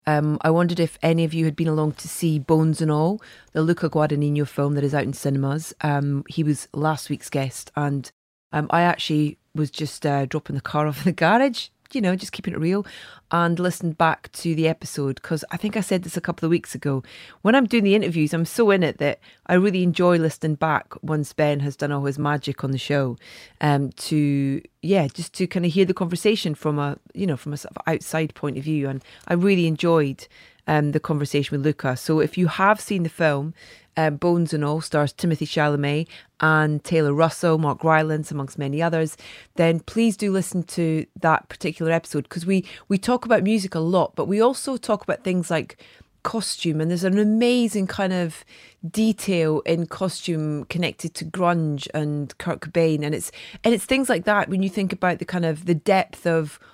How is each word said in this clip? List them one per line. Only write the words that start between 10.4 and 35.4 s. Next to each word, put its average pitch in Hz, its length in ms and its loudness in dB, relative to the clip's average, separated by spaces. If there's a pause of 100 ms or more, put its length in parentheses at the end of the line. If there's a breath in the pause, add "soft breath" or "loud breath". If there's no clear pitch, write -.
the - 40 -8
car 151 260 -2
<laughs> - 0 -
off 143 100 -4
in 139 80 -2
the 180 80 2
garage, 233 560 2 (240)
you 262 80 -2
know, 185 140 2
just - 160 -8
keeping - 240 -8
it - 40 -6
real, 185 280 0 (420 loud breath)
and 170 300 2
listened 175 400 -2
back - 320 0
to 165 240 -2
the 160 120 2
episode, 143 540 -4
'cause - 300 -4
I 170 60 -6
think 208 200 -4
I 208 40 0
said 180 200 0
this - 160 -8
a 170 40 -6
couple - 240 -4
of 160 40 2
weeks - 240 0
ago. 131 300 -4 (400 loud breath)
When 214 100 4
I'm 262 140 4
doing 226 160 2
the 196 100 4
interviews, 165 400 2
I'm 165 120 0
so 220 260 4
in 196 100 4
it 151 160 0
that 143 220 -2 (260 soft breath)
I 175 80 0
really 185 300 4
enjoy 175 340 4
listening 156 380 0
back 156 380 -2 (100)
once 151 300 -2
Ben 147 260 2
has 139 160 -4
done 147 160 -2
all 139 140 -2
his 139 120 -4
magic 143 460 -2
on 135 80 -2
the 131 80 -2
show, 135 360 0 (460 loud breath)
um, 143 300 2
to, 139 680 0 (200)
yeah, 165 260 2
just - 260 -10
to 185 120 -2
kinda 175 220 0
hear 180 180 4
the 175 80 2
conversation 180 600 0
from 147 240 -2
a, 143 180 -4 (160)
you 190 140 -4
know, 139 100 0
from 147 160 -8
a 147 40 -6
sort - 180 -14
of - 100 -10
outside 160 480 -2
point - 240 -6
of 135 60 -8
view. 147 240 -2
And 135 160 -6 (240 loud breath)
I 175 80 0
really 180 320 4
enjoyed, 156 600 2 (380 soft breath)
um, 147 280 2
the 151 60 2
conversation 147 560 -2
with 139 100 0
Luca. 139 300 0
So 156 240 0
if 151 200 0
you 175 80 4
have 202 340 2
seen 190 220 -2
the 160 60 -2
film, 151 440 0 (420 loud breath)
um, 156 200 2
Bones 170 380 2
and 151 120 0
All 151 160 -2
stars 147 320 0
Timothy 160 320 -2